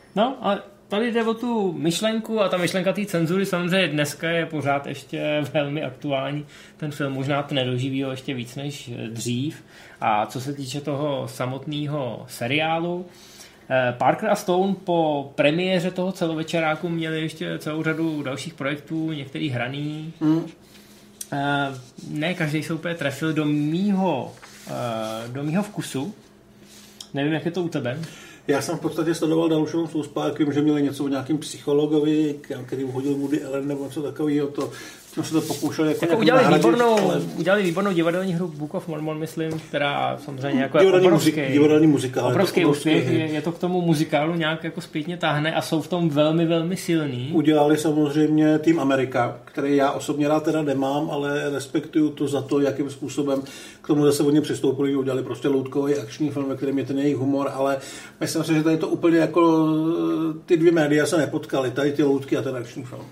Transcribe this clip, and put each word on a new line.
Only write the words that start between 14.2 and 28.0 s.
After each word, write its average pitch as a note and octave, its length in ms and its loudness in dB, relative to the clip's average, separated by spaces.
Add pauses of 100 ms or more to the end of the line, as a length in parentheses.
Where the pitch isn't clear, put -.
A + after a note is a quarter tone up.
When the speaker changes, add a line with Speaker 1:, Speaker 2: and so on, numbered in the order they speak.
Speaker 1:
a G3+ 60 4
Stone F#3 380 0 (100)
po D#3 500 0
premiéře F3 560 2
toho F3+ 220 -4
celovečeráku D#3+ 760 -2
měli D#3+ 320 -2
ještě D#3+ 380 -6
celou D#3 240 -4
řadu D#3 400 -2
dalších C#3+ 320 -8
projektů, D#3+ 580 -6
některých D3 400 -6
hraný. D3 680 -6
Speaker 2:
Hmm. D#3+ 260 2 (840)
Speaker 1:
Eh, C#3+ 60 -4 (720)
ne D#3 240 -4
každý D#3 280 -2
se D#3+ 120 -4
úplně E3 200 -6
trefil D#3 380 -4
do D3+ 120 0
mýho, D3+ 880 0 (360)
eh, C#3 40 -10 (560)
do C3 140 -8
mýho D#3 200 -2
vkusu. D3 520 -6 (1000)
Nevím, C#3+ 180 0
jak D3 120 -2
je E3+ 60 0
to F3+ 120 -4
u E3 60 -2
tebe. C3 300 -4 (500)